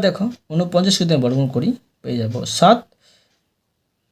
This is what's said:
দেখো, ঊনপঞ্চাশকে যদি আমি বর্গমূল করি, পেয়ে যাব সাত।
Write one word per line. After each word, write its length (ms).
দেখো, 180
ঊনপঞ্চাশকে 500
যদি 120
আমি 100
বর্গমূল 300
করি, 140
পেয়ে 200
যাব 120
সাত। 220